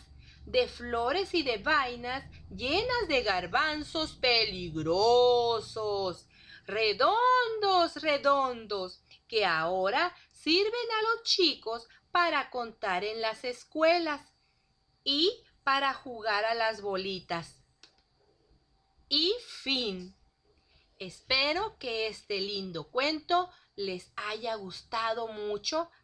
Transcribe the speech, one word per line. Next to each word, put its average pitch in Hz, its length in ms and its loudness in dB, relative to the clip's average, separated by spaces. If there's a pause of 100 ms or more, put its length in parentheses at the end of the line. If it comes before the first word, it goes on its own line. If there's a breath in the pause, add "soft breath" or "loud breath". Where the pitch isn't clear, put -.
(480 loud breath)
de 247 180 2
flores 240 680 -2
y 339 80 2
de 240 160 -2
vainas 247 680 -2 (240 loud breath)
llenas 381 580 -2
de 277 160 2
garbanzos 285 920 -2
peligrosos, 214 2000 2 (400 loud breath)
redondos, 381 1300 2
redondos, 254 1040 0 (240 loud breath)
que 214 160 2
ahora 185 720 2 (160 loud breath)
sirven 381 400 2
a 453 300 -2
los 453 220 0
chicos 233 600 0 (240 soft breath)
para 330 380 2
contar 214 560 -4
en 220 160 -6
las 220 240 -4
escuelas 311 800 0 (800)
y 320 400 0 (200 soft breath)
para 277 280 2
jugar 220 540 -2
a 226 80 0
las 220 260 0
bolitas. 190 840 -6 (1500)
Y 320 240 0 (120)
fin. 202 720 -6 (840 soft breath)
Espero 285 800 -2
que 226 300 -4
este 208 320 -6
lindo 190 500 -8
cuento 311 600 0 (260 loud breath)
les 190 400 -8
haya 220 380 -6
gustado 226 720 -4
mucho, 208 640 -4 (140 soft breath)